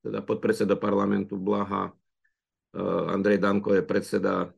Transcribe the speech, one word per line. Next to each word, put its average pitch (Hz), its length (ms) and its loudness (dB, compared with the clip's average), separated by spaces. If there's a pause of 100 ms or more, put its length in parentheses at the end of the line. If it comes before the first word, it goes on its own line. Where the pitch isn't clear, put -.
teda 104 240 -8
podpredseda 104 560 0
parlamentu 101 560 0
Blaha, 98 560 -2 (800)
eh, 90 400 -2
Andrej 98 320 4
Danko 101 320 2
je 92 80 2
predseda 95 720 0